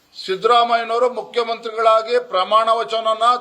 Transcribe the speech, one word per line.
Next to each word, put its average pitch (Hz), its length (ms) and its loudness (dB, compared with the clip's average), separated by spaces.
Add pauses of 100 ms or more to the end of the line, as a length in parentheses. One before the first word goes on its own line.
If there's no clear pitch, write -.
(260)
ಸಿದ್ದರಾಮಯ್ಯನವರು 233 840 2
ಮುಖ್ಯಮಂತ್ರಿಗಳಾಗಿ 226 1080 -2
ಪ್ರಮಾಣ 214 540 0
ವಚನವನ್ನ 220 680 0